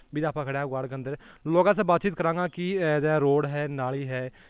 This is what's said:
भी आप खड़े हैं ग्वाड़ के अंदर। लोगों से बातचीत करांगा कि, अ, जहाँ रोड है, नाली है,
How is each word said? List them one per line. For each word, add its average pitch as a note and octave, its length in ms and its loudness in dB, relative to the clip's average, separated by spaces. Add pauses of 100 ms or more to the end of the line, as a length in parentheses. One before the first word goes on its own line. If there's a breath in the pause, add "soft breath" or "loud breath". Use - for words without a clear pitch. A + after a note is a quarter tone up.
(140 soft breath)
भी D3+ 80 -2
आप D3+ 160 -2
खड़े C3+ 200 -4
हैं C#3+ 100 -4
ग्वाड़ C3 180 -6
के B2+ 80 -10
अंदर। C3+ 240 -8 (280 soft breath)
लोगों F3 260 6
से G3+ 100 2
बातचीत F3 320 2
करांगा E3+ 320 0
कि, F3+ 300 -4
अ, D#3 220 2
जहाँ D#3 220 2
रोड C#3+ 260 4
है, D3 220 -4
नाली C#3 360 -4
है, C3 260 -6 (200 soft breath)